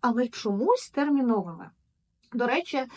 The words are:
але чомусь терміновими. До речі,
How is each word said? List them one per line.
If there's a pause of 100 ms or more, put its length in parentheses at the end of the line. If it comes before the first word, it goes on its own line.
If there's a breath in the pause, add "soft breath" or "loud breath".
але
чомусь
терміновими. (640)
До
речі, (140 loud breath)